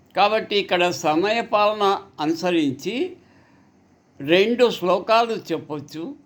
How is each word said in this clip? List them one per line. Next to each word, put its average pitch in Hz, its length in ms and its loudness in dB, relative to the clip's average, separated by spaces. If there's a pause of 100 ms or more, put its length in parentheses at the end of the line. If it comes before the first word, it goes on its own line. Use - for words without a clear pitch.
(160)
కాబట్టి 208 400 2
ఇక్కడ 185 340 2
సమయ 175 520 0
పాలన 208 580 0 (200)
అనుసరించి 170 960 -2 (1040)
రెండు 214 500 2
శ్లోకాలు 202 720 0 (120)
చెప్పొచ్చు. 156 640 -10 (100)